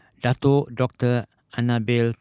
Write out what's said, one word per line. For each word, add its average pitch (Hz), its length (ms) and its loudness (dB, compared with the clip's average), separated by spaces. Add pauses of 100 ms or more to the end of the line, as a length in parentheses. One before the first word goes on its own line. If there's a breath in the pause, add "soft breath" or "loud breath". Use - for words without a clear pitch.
(240 soft breath)
Datuk 139 480 0
Doktor 123 560 -2 (240)
Anabil 120 680 0